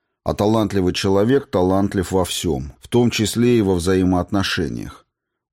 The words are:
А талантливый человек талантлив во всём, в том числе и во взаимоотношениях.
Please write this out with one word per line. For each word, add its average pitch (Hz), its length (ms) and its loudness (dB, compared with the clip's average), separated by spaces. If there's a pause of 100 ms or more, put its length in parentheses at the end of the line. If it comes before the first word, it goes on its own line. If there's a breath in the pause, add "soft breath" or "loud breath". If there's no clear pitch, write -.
(260)
А - 80 -2
талантливый 101 600 0
человек 104 540 0
талантлив 95 640 0
во 92 100 2
всём, 69 560 -4
в - 80 -20
том 120 240 2
числе 117 480 2
и - 20 2
во 95 140 2
взаимоотношениях. 90 1300 -2 (480)